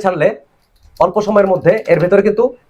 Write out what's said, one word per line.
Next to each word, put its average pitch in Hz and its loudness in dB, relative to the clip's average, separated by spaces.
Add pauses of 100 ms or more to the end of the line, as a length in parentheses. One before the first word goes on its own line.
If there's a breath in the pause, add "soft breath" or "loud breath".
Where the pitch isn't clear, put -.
ছাড়লে 180 0 (760)
অল্প 180 0 (100)
সময়ের 202 0
মধ্যে 156 2 (200)
এর 165 2
ভেতরে 196 2
কিন্তু 214 0 (260 loud breath)